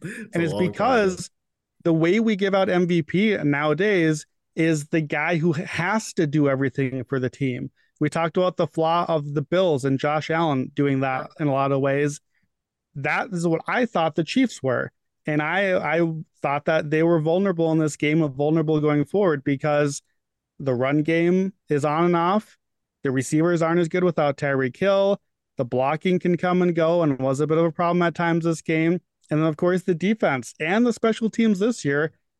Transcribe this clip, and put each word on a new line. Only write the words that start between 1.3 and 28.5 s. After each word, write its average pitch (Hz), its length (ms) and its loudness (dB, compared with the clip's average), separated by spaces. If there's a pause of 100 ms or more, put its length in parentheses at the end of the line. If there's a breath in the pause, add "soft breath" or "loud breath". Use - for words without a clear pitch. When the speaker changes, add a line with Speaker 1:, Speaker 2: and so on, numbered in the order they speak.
Speaker 2:
the 170 100 2
way 170 260 2
we 220 160 0
give 196 180 0
out 190 140 2
M 180 180 2
V 170 160 2
P 202 340 0
nowadays 156 880 0 (300)
is 160 320 0
the 165 120 0
guy 156 360 -2
who 160 160 2
has 185 640 -4
to 175 120 0
do 143 220 2
everything 131 560 -2
for 135 140 -4
the 127 120 -2
team. 131 400 -6 (300)
We 147 100 0
talked 165 260 -2
about 180 200 0
the 170 100 0
flaw 165 420 0
of 147 240 -2
the 147 100 -2
Bills 165 420 0
and 135 140 0
Josh 147 300 -2
Allen 156 460 -2
doing 139 260 0
that 135 300 -4 (100)
in 156 60 0
a 139 60 0
lot 139 200 0
of 139 80 0
ways. 143 400 0 (760)
That 151 360 -4
is 170 140 -2
what 160 200 0
I 220 200 0
thought 160 300 0
the 170 80 0
Chiefs - 380 0
were. 131 300 -2 (340)
And 151 140 -2
I, 175 560 0
I 170 160 0 (300)
thought 143 240 -2
that 160 240 0
they 156 120 2
were 170 160 4
vulnerable 165 540 0
in 160 60 2
this 156 180 0
game 151 240 0
of 147 140 0
vulnerable 156 460 0
going 147 260 2
forward 175 360 0
because 147 600 0 (580)
the 135 140 -2
run 135 280 0
game 175 520 0 (160)
is 147 140 0
on 156 200 0
and 175 120 2
off. 180 420 -2 (440)
The 139 80 -2
receivers 156 520 0
aren't 165 180 2
as 165 80 0
good 180 160 -2
without 151 320 0
Tyreek 135 400 -2
Hill. 196 420 2 (380)
The 135 80 -2
blocking 143 540 0
can 175 180 0
come 180 260 0
and 180 120 2
go 170 280 2
and 143 160 0
was 135 220 -2
a 151 60 0
bit 156 120 0
of 165 60 4
a 165 80 0
problem 175 300 0
at 170 120 0
times 170 300 0
this 165 160 -2